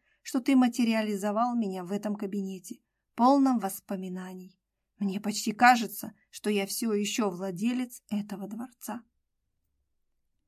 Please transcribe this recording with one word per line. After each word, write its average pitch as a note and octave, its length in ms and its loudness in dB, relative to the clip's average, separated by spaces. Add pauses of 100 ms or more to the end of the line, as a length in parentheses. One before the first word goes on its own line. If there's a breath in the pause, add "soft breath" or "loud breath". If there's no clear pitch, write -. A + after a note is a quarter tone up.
(240)
что - 180 -2
ты C#4 140 4
материализовал A3+ 1000 2
меня F#3+ 280 -2
в F3 80 -8
этом G#3 240 -2
кабинете, F#3+ 640 -8 (340)
полном C4 460 6
воспоминаний. F#3 1000 -8 (400)
Мне G3 220 -2
почти G#3 320 -4
кажется, A#3+ 600 4 (180)
что - 180 -4
я G3+ 160 2
всё A3 280 -4
ещё G#3 360 0
владелец G3 800 -4
этого G#3 380 -6
дворца. A3+ 560 -12 (1400)